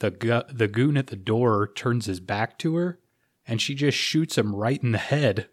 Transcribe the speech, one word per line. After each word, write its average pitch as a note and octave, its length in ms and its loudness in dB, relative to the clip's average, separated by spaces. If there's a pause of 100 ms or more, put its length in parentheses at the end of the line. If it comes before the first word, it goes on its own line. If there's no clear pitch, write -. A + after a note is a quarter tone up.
the G#2 100 0
gu-, A2+ 320 0 (100)
the A2+ 140 0
goon B2 300 2
at C3+ 100 0
the A2+ 100 -12
door G#2+ 560 2
turns A#2+ 340 -2
his F#2+ 120 -4
back G#2 400 -4
to D#3+ 160 -2
her, F3 240 -2 (480)
and A2+ 160 -2
she C#3+ 140 -4
just C#3 200 2
shoots - 400 0
him G#2 200 2
right A#2 260 0
in A#2+ 100 2
the G#2 60 2
head. C#3 540 0